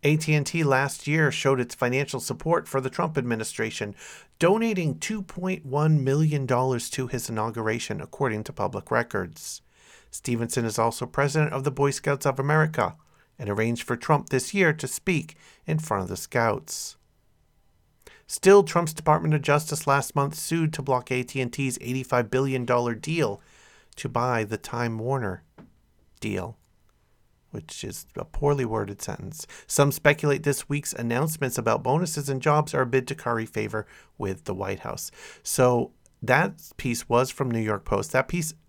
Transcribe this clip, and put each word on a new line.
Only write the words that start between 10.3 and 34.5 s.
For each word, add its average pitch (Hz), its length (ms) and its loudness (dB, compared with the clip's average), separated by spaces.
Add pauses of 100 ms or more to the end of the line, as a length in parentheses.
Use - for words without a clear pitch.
is 113 140 -2
also 117 260 0
president 151 480 0
of 135 120 -2
the 147 40 2
Boy 139 220 0
Scouts 143 340 -2
of 135 140 0
America 151 560 2 (420)
and 117 120 -8
arranged 113 340 0
for 120 140 -2
Trump - 320 2
this 131 260 -2
year 175 180 4
to 156 140 -4
speak - 480 -2 (320)
in 156 100 0
front 104 260 -2
of 92 60 -6
the 95 80 -4
Scouts. - 800 -2 (1300)
Still, 196 380 8
Trump's 165 300 0
Department 156 420 2
of 139 80 0
Justice 147 420 0
last 139 300 2
month 143 180 0
sued 160 400 0
to 151 80 -6
block 131 300 0
A 127 120 0
T 131 180 -6
and 123 100 -2
T's 131 300 -4
eighty-five 123 500 0
billion 131 320 2
dollar 120 320 2
deal 127 460 -2 (560)
to - 100 -8
buy 120 380 0
the 107 120 -4
Time 117 400 -4
Warner 110 460 -4 (760)
deal, 101 360 -6 (920)
which - 320 -12
is - 320 -12
a - 100 -8
poorly 143 400 0
worded 107 380 -4
sentence. - 420 -10 (220)
Some 143 240 4
speculate 147 500 0
this 143 260 -2
week's 147 260 -4
announcements 127 640 -2
about 113 260 2
bonuses 147 460 0
and 135 120 -2
jobs 151 320 2
are 135 80 2
a 123 60 2
bid 127 220 2
to 139 60 -4
curry 113 300 -2
favor 107 400 -4 (320)
with 95 280 -4
the 98 100 -4